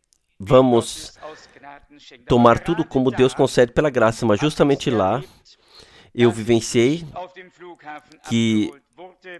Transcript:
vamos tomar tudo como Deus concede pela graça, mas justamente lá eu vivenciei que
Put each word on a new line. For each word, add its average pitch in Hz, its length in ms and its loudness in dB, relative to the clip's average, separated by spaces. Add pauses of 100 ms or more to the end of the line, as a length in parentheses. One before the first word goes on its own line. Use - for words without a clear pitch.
(380)
vamos 120 760 2 (1120)
tomar 120 340 4
tudo 165 240 -4
como 131 280 -2
Deus 127 220 2
concede 127 380 0
pela 151 180 0
graça, 117 360 0
mas 104 140 2
justamente 147 500 -2
lá 107 340 -2 (920)
eu 120 180 4
vivenciei 117 760 0 (1200)
que 110 460 -2 (680)